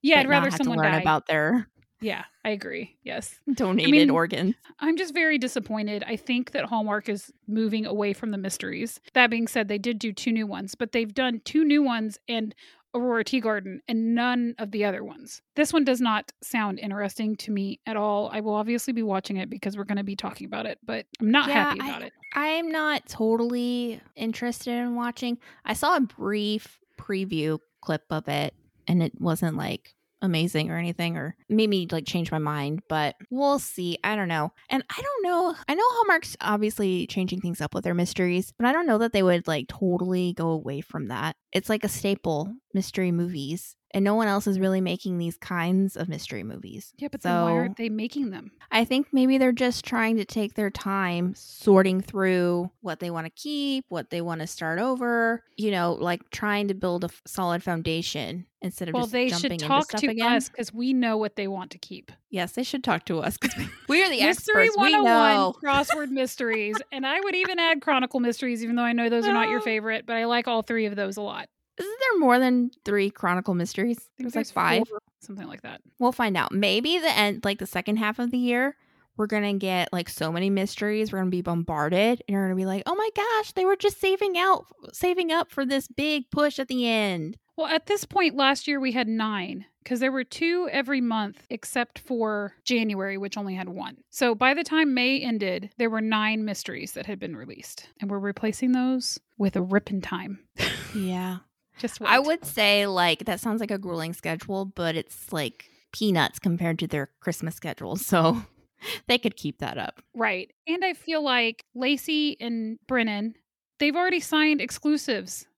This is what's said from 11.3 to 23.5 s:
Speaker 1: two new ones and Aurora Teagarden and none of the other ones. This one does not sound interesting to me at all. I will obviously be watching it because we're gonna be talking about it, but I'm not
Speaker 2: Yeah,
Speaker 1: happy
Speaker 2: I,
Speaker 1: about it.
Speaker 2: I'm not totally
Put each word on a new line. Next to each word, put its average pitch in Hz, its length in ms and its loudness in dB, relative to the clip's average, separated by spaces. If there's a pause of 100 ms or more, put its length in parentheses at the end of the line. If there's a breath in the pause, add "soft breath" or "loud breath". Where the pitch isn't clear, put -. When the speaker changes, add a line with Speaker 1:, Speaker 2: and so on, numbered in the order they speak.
Speaker 1:
two 311 180 2
new 294 180 6
ones 226 360 0 (100)
and 220 260 -2 (420 soft breath)
Aurora 240 280 2
Teagarden 208 640 0
and 226 260 2
none 240 460 2
of 214 100 -6
the 208 160 0
other 190 180 -2
ones. - 380 -16 (140)
This 294 180 2
one 311 100 6
does 254 160 4
not 226 320 0 (120)
sound 208 340 -2
interesting 208 600 -4
to - 140 -12
me 196 360 -2
at 220 100 -4
all. 208 340 0
I 220 100 -4
will 214 120 -2
obviously 226 400 0
be 233 80 0
watching 196 360 -2
it 185 120 -4
because 202 260 -6
we're 202 100 -6
gonna 202 180 -2
be 196 120 -6
talking - 300 -10
about 214 220 -6
it, - 180 -8
but 226 220 -8 (120)
I'm 214 120 4
not 277 160 6
Speaker 2:
Yeah, 277 160 4
Speaker 1:
happy 294 180 0
Speaker 2:
I, 262 80 -6
Speaker 1:
about 240 140 -8
it. - 100 -14 (220)
Speaker 2:
I'm 311 360 0
not 302 360 -2
totally 240 920 0 (160)